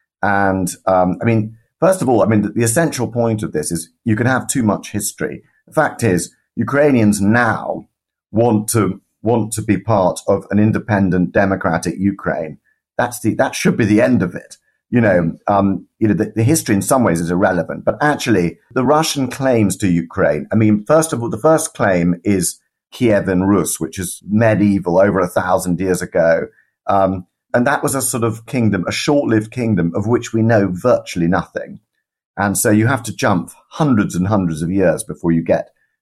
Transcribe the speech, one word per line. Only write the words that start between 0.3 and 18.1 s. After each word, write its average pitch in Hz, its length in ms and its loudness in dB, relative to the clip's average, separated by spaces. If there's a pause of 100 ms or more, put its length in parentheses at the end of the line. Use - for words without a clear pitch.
um, 92 360 2
I - 40 -4
mean, 113 320 0 (220)
first 185 220 2
of 127 80 -2
all, 117 120 4
I 92 40 4
mean, 107 160 2
the, 104 80 -2
the 117 140 -2
essential 120 460 0
point 117 320 -2
of 82 120 -8
this 76 180 -4
is 85 180 -8 (140)
you 110 140 0
can 113 100 0
have 127 200 -2
too 131 160 -2
much 101 280 -2
history. - 520 -8 (220)
The - 80 -20
fact - 300 -2
is, 92 320 0 (220)
Ukrainians 123 640 2
now 101 680 0 (440)
want 107 380 2
to 95 320 0 (240)
want 110 280 0
to 117 80 -6
be 107 160 0
part 92 500 0
of 98 240 0
an 101 80 2
independent, 95 720 0 (100)
democratic 90 540 -2
Ukraine. 85 640 -4 (380)
That's 120 220 -4
the, 107 160 -2
that 131 200 -2
should - 220 -2
be 120 80 0
the 104 240 4
end 117 140 2
of 85 120 -6
it. - 220 -16 (340)
You 120 100 2
know, 95 180 4 (280)
um, 98 400 0 (120)
you 110 80 0
know, 104 60 2
the, 104 260 -2
the 113 40 2
history 135 320 2
in 98 60 0
some 131 220 2
ways 85 160 2
is 85 120 -4
irrelevant, 87 520 -2
but 110 180 -2
actually 120 460 0 (240)